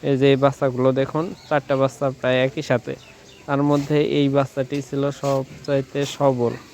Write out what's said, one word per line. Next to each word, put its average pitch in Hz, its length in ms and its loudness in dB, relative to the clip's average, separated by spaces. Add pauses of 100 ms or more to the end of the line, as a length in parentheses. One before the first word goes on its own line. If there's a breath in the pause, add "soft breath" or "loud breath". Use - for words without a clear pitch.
এই 139 100 4
যে 135 140 4
এই 135 100 4
বাচ্চাগুলো 131 460 2 (100)
দেখুন, 151 260 -2 (220)
চারটা 143 340 0
বাচ্চা 135 240 -2 (140)
প্রায় 127 260 0
একই 139 240 -6
সাথে, 131 240 -2 (520)
তার 143 240 -2
মধ্যে 147 280 2 (220)
এই 143 160 2
বাচ্চাটি 135 420 -2 (120)
ছিল 139 140 -4 (180)
সবচাইতে 139 800 -4 (180)
সবল 123 360 2 (200)